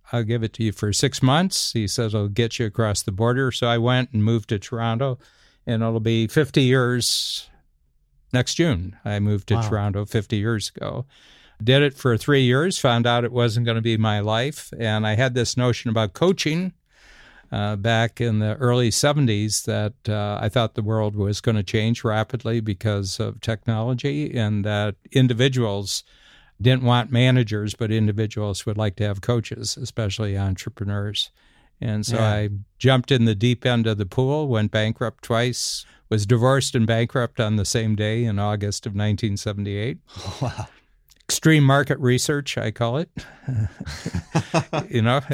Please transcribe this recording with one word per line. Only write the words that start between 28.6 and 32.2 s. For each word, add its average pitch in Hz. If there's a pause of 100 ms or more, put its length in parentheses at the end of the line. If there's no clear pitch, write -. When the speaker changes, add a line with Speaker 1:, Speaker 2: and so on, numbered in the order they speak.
Speaker 1:
would 104
like 107
to 104
have 98
coaches, 113
especially 104
entrepreneurs. 101 (500)
And 107
so 117
Speaker 2:
Yeah. 110